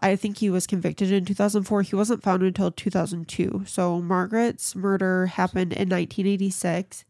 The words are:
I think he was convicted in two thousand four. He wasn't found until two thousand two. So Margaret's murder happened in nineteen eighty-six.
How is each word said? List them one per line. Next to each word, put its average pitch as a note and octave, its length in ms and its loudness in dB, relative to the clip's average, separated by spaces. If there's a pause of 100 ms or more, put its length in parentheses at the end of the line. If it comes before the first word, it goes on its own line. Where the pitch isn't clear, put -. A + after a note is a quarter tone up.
I F#3+ 140 4
think G3+ 220 -4
he G#3 120 2
was F3+ 160 2
convicted F3 460 0
in G3 140 2
two G3 100 -2
thousand G#3 280 2
four. G3+ 200 2
He F#3+ 120 -2
wasn't G#3 280 0
found F#3 180 4
until F3+ 300 2
two - 180 -4
thousand F3 380 -2
two. F#3+ 400 -2
So F3 340 -2
Margaret's F#3+ 760 0
murder F#3 520 2
happened F#3 460 0
in F#3+ 160 0
nineteen F#3 360 -2
eighty-six. F#3 840 -2